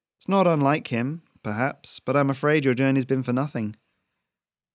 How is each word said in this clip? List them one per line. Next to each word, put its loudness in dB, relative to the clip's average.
"It's -16
not 4
unlike 2
him, -4
perhaps, -6
but -2
I'm 2
afraid 0
your 4
journey's 2
been -2
for -2
nothing." -4